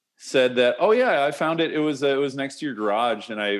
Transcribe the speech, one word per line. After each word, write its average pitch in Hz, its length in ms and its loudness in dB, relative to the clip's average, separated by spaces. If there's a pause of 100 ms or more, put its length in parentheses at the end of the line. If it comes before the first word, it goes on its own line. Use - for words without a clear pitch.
(200)
said 127 360 2
that, 123 220 4
"Oh 190 140 4
yeah, 220 320 2
I 151 60 0
found 165 300 -2
it. 160 120 0
It 156 60 -2
was, 151 240 -2
uh, 143 60 2
it 139 80 2
was 139 200 -2
next 139 240 -8
to 156 60 -6
your 135 80 -6
garage." 107 560 -2
And 107 100 -6
I, 101 200 -2